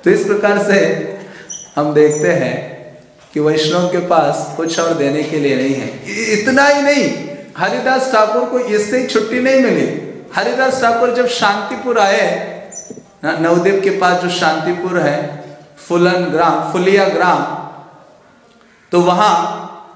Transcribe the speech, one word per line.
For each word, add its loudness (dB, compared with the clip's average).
तो 4
इस 4
प्रकार 0
से 0
हम 0
देखते 4
हैं -2
कि 0
वैष्णव 2
के 0
पास 0
कुछ -2
और 0
देने 0
के -4
लिए 0
नहीं 0
है। -6
इ-, -4
इतना 4
ही 4
नहीं, 0
हरिदास 0
ठाकुर 2
को -2
इससे 0
ही 0
छुट्टी -2
नहीं 4
मिली। 0
हरिदास 0
ठाकुर 2
जब 0
शांतिपुर -2
आए, 0
ना, -2
नवद्वीप 2
के 2
पास 0
जो -2
शांतिपुर -2
है, -4
फुलन 2
ग्राम, 0
फुलिया 4
ग्राम, 0
तो 4
वहां 2